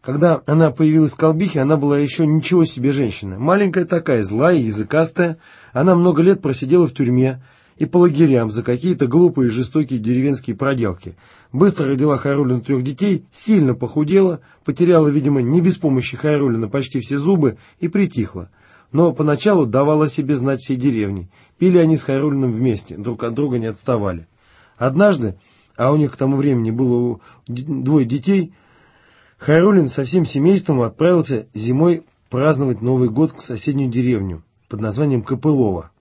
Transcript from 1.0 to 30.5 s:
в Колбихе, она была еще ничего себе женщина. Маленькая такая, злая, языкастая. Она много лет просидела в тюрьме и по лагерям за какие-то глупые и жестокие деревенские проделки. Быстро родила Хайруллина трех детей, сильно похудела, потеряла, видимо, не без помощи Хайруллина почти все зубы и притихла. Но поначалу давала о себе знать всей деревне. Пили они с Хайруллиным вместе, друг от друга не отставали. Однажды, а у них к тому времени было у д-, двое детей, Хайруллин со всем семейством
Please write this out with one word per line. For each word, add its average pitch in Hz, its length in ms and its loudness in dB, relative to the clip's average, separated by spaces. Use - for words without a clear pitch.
в - 40 -14
Колбихе, 160 440 0
она 147 160 2
была 143 200 0
еще 143 280 0
ничего 160 400 2
себе 135 280 -2
женщина. 101 460 -4
Маленькая 180 460 0
такая, 160 380 -2
злая, 127 340 2
языкастая. 151 800 -2
Она 170 220 2
много 170 260 2
лет 190 200 4
просидела 143 460 0
в 127 60 -8
тюрьме 131 480 0
и - 80 -2
по 131 120 -2
лагерям 143 540 4
за 110 100 -4
какие-то 135 460 -2
глупые 143 400 2
и 117 40 0
жестокие 127 480 -4
деревенские 127 560 -2
проделки. 107 600 -4
Быстро 165 340 2
родила 139 300 0
Хайруллина 139 440 -2
трех 127 220 -2
детей, 180 480 -2
сильно 160 420 2
похудела, 156 680 0
потеряла, 160 420 2
видимо, 143 340 0
не 143 200 2
без 175 160 2
помощи 131 400 -2
Хайруллина 139 500 0
почти 135 320 -6
все 135 180 -6
зубы 147 400 2
и 175 80 -4
притихла. 113 600 -4
Но 160 220 2
поначалу 151 520 0
давала 143 400 2
о - 20 -4
себе 143 280 -2
знать 135 260 -2
всей 135 140 -4
деревне. 107 540 -4
Пили 180 200 4
они 160 180 4
с - 80 -6
Хайруллиным 135 480 -2
вместе, 113 460 -4
друг 110 260 -8
от 117 100 -6
друга 127 260 -2
не 113 80 -6
отставали. 101 600 -4
Однажды, 135 580 0
а 123 140 0
у 147 40 2
них 147 160 0
к - 60 -20
тому 139 200 -2
времени 131 340 0
было 120 240 0
у 120 260 -2
д-, 123 200 -10
двое 135 380 0
детей, 165 480 -2
Хайруллин 170 520 4
со 139 140 -6
всем 151 220 0
семейством 156 560 0